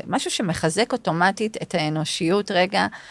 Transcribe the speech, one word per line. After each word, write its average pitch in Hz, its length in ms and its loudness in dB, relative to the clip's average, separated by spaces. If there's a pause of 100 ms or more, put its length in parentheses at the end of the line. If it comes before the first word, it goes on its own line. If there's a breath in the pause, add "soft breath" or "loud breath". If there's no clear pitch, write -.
משהו 277 240 -2
שמחזק 185 640 0
אוטומטית 190 680 0
את - 140 -6
האנושיות 160 760 0
רגע, 190 360 2 (240 loud breath)